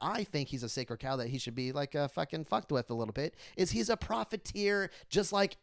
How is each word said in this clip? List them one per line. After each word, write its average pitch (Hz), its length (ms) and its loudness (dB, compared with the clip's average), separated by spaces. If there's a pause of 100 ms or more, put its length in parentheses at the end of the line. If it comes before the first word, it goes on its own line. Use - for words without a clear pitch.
I 208 200 0
think 143 260 -2
he's 131 120 -4
a 117 80 -4
sacred 120 300 -4
cow 135 160 -2
that 120 140 -2
he 131 100 -4
should 120 160 -6
be, 127 160 -2
like, 143 240 -2
uh, 143 140 2
fucking 160 360 -4
fucked 214 260 0
with 127 200 2
a - 20 0
little 113 200 -2
bit, 147 200 -2 (220)
is 180 160 4
he's 226 180 2
a 226 80 4
profiteer 202 920 -2 (180)
just 196 240 2
like 196 300 4